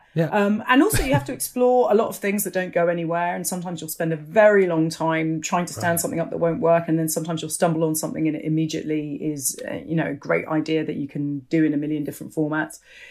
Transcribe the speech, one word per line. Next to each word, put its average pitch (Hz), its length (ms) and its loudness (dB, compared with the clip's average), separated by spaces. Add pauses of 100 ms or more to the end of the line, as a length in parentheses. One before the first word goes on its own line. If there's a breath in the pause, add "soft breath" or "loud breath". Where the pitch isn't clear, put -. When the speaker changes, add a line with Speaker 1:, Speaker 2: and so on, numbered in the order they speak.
(140 soft breath)
Speaker 1:
Yeah. 156 160 0
Speaker 2:
Um, 208 360 2
and 254 160 6
also 392 220 4
you 262 80 0
have 285 140 2
to 277 80 -6
explore 247 580 2
a - 20 6
lot 214 140 4
of - 80 -8
things 202 280 -2
that 180 100 -6
don't 185 180 -4
go 170 160 2
anywhere. 170 480 -2
And 180 100 -8
sometimes 180 360 -6
you'll 160 80 -10
spend 165 240 -2
a - 20 -4
very 196 500 6
long 165 220 2
time 160 540 0
trying 180 240 -2
to 156 80 -10
stand 175 180 -2
Speaker 1:
Right. 170 80 0
Speaker 2:
something 165 200 -2
up 160 100 -4
that 165 80 -6
won't 165 240 0
work. 165 260 4
And 160 100 2
then 160 120 0
sometimes 160 320 -4
you'll 156 80 -8
stumble 165 340 0
on 156 100 0
something 156 320 -4
and 156 80 0
it - 120 -8
immediately 156 720 -2
is, 147 440 -6 (100)
uh, - 40 -6 (100)
you - 100 -4
know, 156 120 0
a 143 80 -4
great 170 320 -2
idea 156 400 0
that 151 100 -6
you 147 100 -6
can 143 340 -6 (100)
do 160 120 4
in 156 120 2
a - 20 -2
million 147 260 -4
different 143 300 -10
formats. 156 460 -4 (320 loud breath)